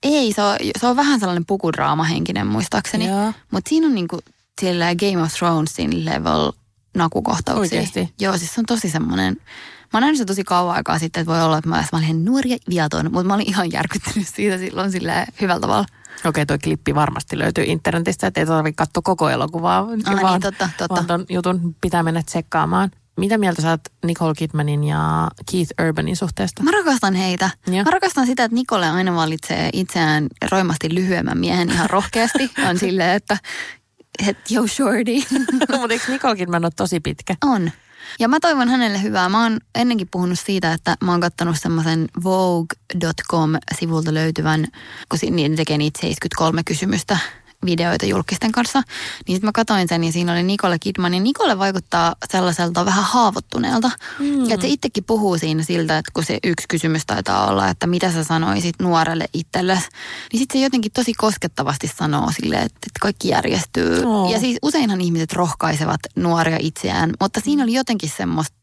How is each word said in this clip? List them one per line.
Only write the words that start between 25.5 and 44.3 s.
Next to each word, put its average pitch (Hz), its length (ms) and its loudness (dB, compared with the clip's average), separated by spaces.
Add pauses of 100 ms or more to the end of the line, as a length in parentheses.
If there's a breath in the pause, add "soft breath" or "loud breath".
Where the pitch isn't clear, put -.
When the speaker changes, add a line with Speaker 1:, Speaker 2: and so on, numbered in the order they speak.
Speaker 2:
Keith 180 200 0 (160)
Urbanin 156 280 -2
suhteesta? 190 480 -4
Speaker 1:
Mä 302 80 4
rakastan 277 440 2
heitä. 185 340 0 (180)
Speaker 2:
Joo. 185 160 2
Speaker 1:
Mä 320 80 4
rakastan 359 340 2
sitä, 254 180 2
että 226 120 0
Nicole 208 340 0
aina 180 260 0
valitsee 160 580 -2
itseään 156 540 0 (240)
roimasti 170 440 0
lyhyemmän 180 420 0
miehen 175 340 0
ihan 170 180 0
rohkeasti. 233 680 0
Speaker 2:
<laughs> 277 120 0
Speaker 1:
On 180 100 0
silleen, 185 360 2
että, 208 220 -2 (880 loud breath)
että - 260 -4
yo 254 140 2
shorty. 240 440 0 (360)
Speaker 2:
<laughs> 269 320 2
Mut 233 120 -2
eiks 240 160 -2
Nicole 254 280 0
Kidman 175 300 -2
ole 165 100 0
tosi 180 240 -2
pitkä? 151 360 -6 (100)
Speaker 1:
On. 196 260 2 (480 loud breath)
Ja 226 80 2
mä 294 120 4
toivon 285 300 2
hänelle 226 340 2
hyvää. 196 260 0
Mä 220 140 4
oon 226 160 2 (160)
ennenkin 233 360 2
puhunut 180 280 0
siitä, 180 340 0
että - 320 0
mä 180 60 2
oon 175 100 2
kattonut 170 400 0
semmoisen 165 460 0 (160)
Vogue 185 540 2 (240)
dot 165 160 -2 (140)
com-sivulta 160 840 0
löytyvän, 156 540 0 (420 loud breath)